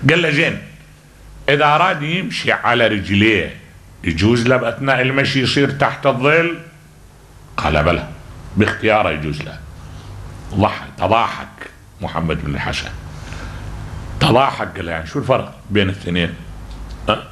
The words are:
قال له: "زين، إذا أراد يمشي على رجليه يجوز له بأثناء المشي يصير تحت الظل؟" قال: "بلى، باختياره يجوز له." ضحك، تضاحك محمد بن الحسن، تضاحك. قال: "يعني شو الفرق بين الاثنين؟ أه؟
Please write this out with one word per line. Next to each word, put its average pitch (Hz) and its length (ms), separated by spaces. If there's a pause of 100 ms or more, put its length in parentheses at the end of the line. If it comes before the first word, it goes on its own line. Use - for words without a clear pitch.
قال 170 120
له: 165 80
"زين، 147 320 (880)
إذا 147 160
أراد 156 360
يمشي 156 500
على 117 360
رجليه 101 680 (480)
يجوز 107 440
له 127 100
بأثناء 127 440
المشي 135 400
يصير 135 280
تحت 135 360
الظل؟" 151 520 (1000)
قال: 76 260
"بلى، 85 240 (500)
باختياره 104 520
يجوز 76 320
له." - 180 (920)
ضحك، 101 340 (100)
تضاحك - 720 (320)
محمد 82 440
بن 71 100
الحسن، - 340 (1300)
تضاحك. 120 560
قال: 90 120
"يعني 80 200
شو 143 120
الفرق 123 360 (140)
بين 98 200
الاثنين؟ 87 440 (760)
أه؟ 180 220